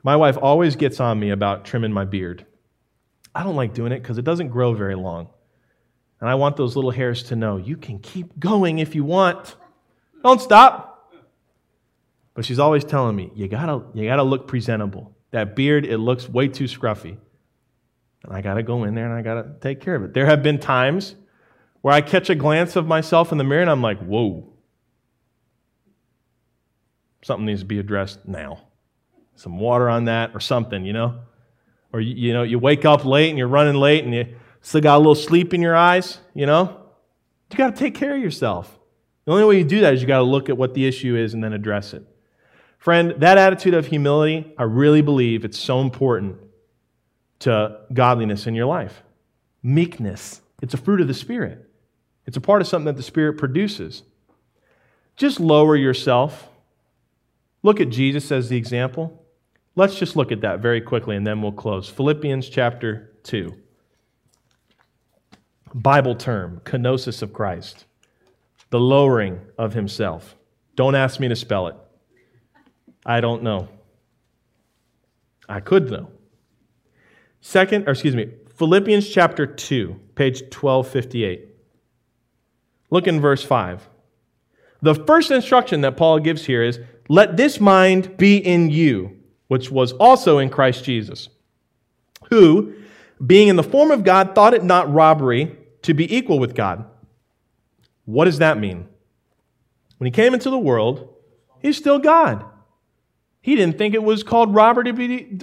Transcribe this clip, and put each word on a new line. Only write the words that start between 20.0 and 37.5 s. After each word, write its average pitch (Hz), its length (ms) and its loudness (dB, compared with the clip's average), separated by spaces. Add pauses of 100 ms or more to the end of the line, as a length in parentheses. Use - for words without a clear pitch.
it. 92 100 -10
There 135 140 2
have 147 160 6
been 147 160 0
times 135 580 -2 (640)
where 139 140 2
I 147 80 4
catch 185 260 0
a 185 60 0
glance 156 420 0
of 165 100 0
myself 165 460 0
in 156 60 -2
the 139 60 -2
mirror 143 180 0
and 175 80 0
I'm 139 100 0
like, 110 200 -2
"Whoa. 98 520 -6 (2750)
Something 107 240 -6
needs 104 140 -6
to 92 60 -14
be 104 120 -6
addressed 98 500 -6
now." 78 300 -14 (800)
Some 90 220 -14
water 120 300 2
on 117 160 0
that 113 300 -2
or 107 60 -12
something, 113 440 -4
you 98 80 -8
know? 117 280 -6 (760)
Or, 113 60 -6
you, 117 140 -6
you 120 200 -4
know, 123 80 -2
you 120 160 -2
wake 147 260 2
up 147 220 4
late 147 240 2
and 151 80 -6
you're 123 100 -4
running 143 280 2
late 143 280 2
and 123 80 -6
you 120 140 -4 (340)
still - 220 -2
got 147 140 6
a - 20 8
little 151 160 6
sleep 170 400 0
in 175 80 -2
your 170 120 0
eyes, 175 440 2 (160)
you 143 100 -4
know? 160 320 0 (760)